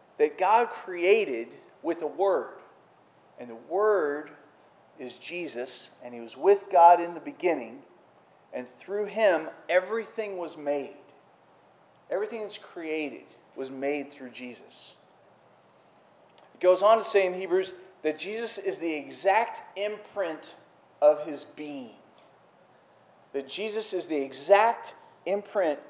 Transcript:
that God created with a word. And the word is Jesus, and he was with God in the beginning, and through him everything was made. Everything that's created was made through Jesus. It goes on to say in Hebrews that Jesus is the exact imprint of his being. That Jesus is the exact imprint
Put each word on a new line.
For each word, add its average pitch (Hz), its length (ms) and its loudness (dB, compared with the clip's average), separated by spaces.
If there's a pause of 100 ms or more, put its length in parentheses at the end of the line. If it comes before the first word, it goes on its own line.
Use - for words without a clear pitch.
(180)
that 151 200 2
God 220 300 4
created 175 800 0 (340)
with 165 200 -4
a 151 40 -4
word. 151 540 0 (800)
And 123 100 -14
the 117 80 -14
word 151 760 0 (680)
is 123 200 -12
Jesus, 156 720 -10 (120)
and 123 120 -14
he 120 60 -12
was 117 160 -16
with 196 340 4
God 175 300 10
in 170 140 -6
the 160 60 -12
beginning, 143 640 -4 (720)
and 123 160 -10 (100)
through 202 280 -6
him 180 420 2 (200)
everything 202 680 -2
was 156 180 -8
made. 143 400 -4 (1120)
Everything 214 320 -4
that's 202 160 -10
created 156 680 -8 (320)
was 131 140 -8
made 139 420 -6
through 127 180 -16
Jesus. - 640 -16 (1600)
It - 60 -16
goes 185 220 6
on 220 160 8
to 214 60 -4
say 196 220 4
in 180 80 -2
Hebrews 185 400 -2 (280)
that 156 140 -2
Jesus 220 420 -6
is 190 200 -4
the 160 140 -4
exact 156 720 -2 (140)
imprint 202 800 -8 (480)
of 147 220 6
his 147 200 -8
being. 254 520 -12 (1400)
That 135 160 -6
Jesus 208 440 -6
is 175 140 -4
the 156 100 -2
exact 151 800 2 (320)
imprint 185 640 -2